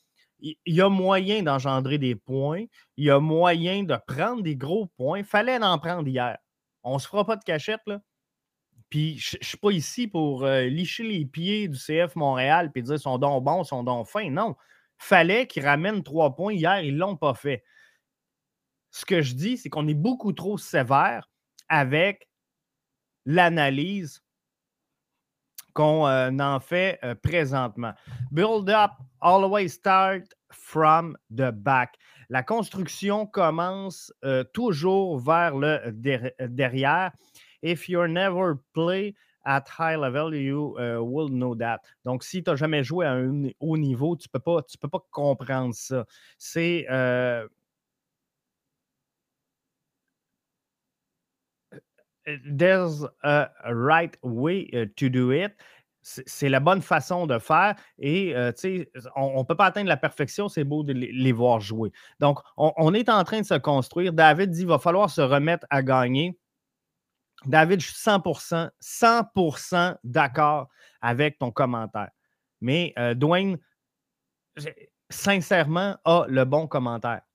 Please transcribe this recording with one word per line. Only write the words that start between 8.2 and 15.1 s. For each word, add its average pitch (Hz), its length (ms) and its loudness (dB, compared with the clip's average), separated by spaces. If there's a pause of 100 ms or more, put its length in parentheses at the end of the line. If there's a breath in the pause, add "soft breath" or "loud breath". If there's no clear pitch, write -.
Puis, 151 280 -4
je, - 220 -10
je - 80 -12
suis - 80 -12
pas 208 140 0
ici 208 360 -4
pour, 147 380 -4
euh, 135 200 2
licher 165 400 -4
les 202 200 -4
pieds 196 440 -4
du 135 100 -8
C 160 280 -2
F - 80 -8
Montréal 143 560 2
puis 127 120 -8
dire, « 143 180 -4
Sont 131 160 -4
donc 139 260 0
bons, 160 220 0
sont 131 180 -6
donc 120 240 -4
fins. » 208 240 -6
Non. 175 240 -2 (420 soft breath)
Fallait 190 520 4